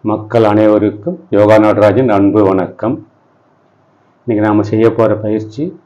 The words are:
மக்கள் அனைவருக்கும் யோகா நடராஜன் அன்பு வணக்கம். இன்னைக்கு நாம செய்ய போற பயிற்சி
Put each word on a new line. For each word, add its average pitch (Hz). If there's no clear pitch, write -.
மக்கள் 107
அனைவருக்கும் 107
யோகா 107
நடராஜன் 107
அன்பு 101
வணக்கம். 95
இன்னைக்கு 107
நாம 104
செய்ய 113
போற 110
பயிற்சி 110